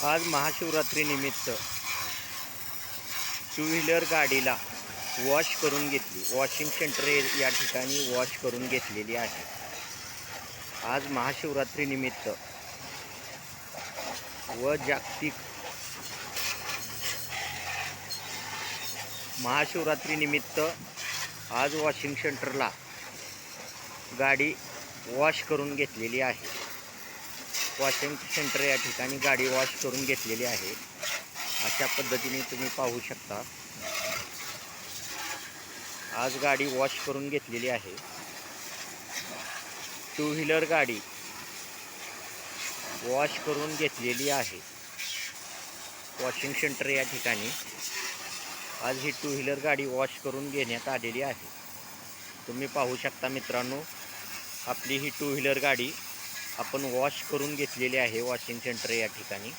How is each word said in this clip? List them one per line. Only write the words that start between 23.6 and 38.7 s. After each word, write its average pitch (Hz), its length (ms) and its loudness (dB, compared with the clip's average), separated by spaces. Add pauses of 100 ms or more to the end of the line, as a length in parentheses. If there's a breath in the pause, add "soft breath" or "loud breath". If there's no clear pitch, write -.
गाडी 139 340 6 (540)
वॉश 143 420 4
करून 143 260 2
घेतलेली 123 460 0
आहे. - 360 0 (1200)
वॉशिंग 139 360 2 (180)
सेंटर 143 260 2
या 139 160 6
ठिकाणी 127 420 0
गाडी 131 300 6
वॉश 131 200 6 (160)
करून 135 220 0
घेतलेली 120 400 2
आहे. 101 260 0 (960)
अशा 120 220 4
पद्धतीने 127 540 2 (100)
तुम्ही 127 180 -2
पाहू 123 300 0
शकता, 113 420 -6 (2750)
आज 127 200 2
गाडी 139 280 6
वॉश 135 400 4
करून 139 240 0
घेतलेली 123 400 0
आहे. 101 240 0 (2250)